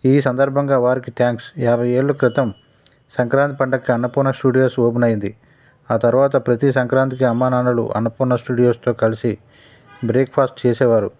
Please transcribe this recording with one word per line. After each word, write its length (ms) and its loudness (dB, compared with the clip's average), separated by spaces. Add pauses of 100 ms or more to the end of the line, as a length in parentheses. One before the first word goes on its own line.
ఈ 160 4
సందర్భంగా 580 0
వారికి 320 0
థాంక్స్. 360 -2 (120)
యాభై 300 0
ఏళ్ళ 240 0
క్రితం 360 0 (640)
సంక్రాంతి 460 -2
పండగకి 360 -2
అన్నపూర్ణ 380 0
స్టూడియోస్ 500 0
ఓపెన్ 240 2
అయింది. 260 -2 (600)
ఆ 60 0
తర్వాత 400 2
ప్రతి 360 0
సంక్రాంతికి 520 0
అమ్మా 240 0
నాన్నలు 360 0 (120)
అన్నపూర్ణ 380 -2
స్టూడియోస్తో 580 0
కలిసి 460 -2 (640)
బ్రేక్ఫాస్ట్ 640 -2
చేసేవారు. 540 2